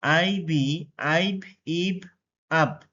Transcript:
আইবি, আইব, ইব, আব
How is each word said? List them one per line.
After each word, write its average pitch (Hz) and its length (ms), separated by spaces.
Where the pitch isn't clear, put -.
আইবি, 160 600
আইব, 185 300
ইব, 185 200
আব 156 200